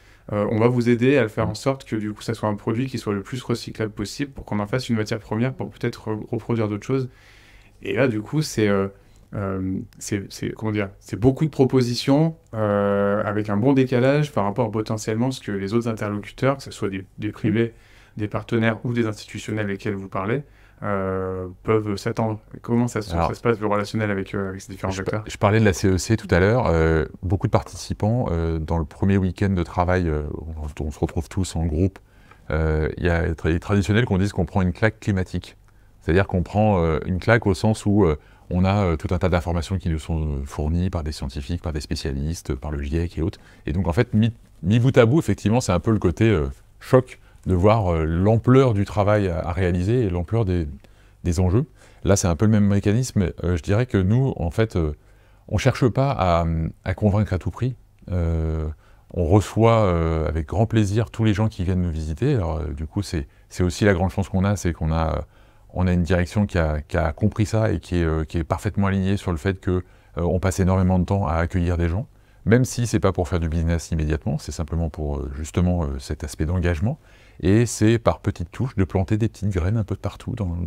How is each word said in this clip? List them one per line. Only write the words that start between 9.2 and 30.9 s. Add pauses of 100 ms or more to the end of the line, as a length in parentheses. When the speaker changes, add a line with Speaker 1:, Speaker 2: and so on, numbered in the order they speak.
Speaker 1:
euh, (180)
c'est,
c'est,
comment
dire, (100)
c'est
beaucoup
de
propositions, (160)
euh,
avec
un
bon
décalage
par
rapport
potentiellement
à
ce
que
les
autres
interlocuteurs,
que
ce
soit
des, (140)
des
privés, (420)
des
partenaires
ou
des
institutionnels
lesquels
vous
parlez, (400)
euh, (140)
peuvent
s'attendre. (240)
Comment
ça
se,
Speaker 2:
Alors,
Speaker 1:
ça
se
passe
le
relationnel
avec,
euh,
avec
ces
différents
Speaker 2:
je
Speaker 1:
acteurs ?
Speaker 2:
pa-,
je
parlais
de
la
C
E
C
tout
à
l'heure.
Euh, (160)
beaucoup
de
participants,
euh,
dans
le
premier
week-end
de
travail,
euh, (560)
on,
on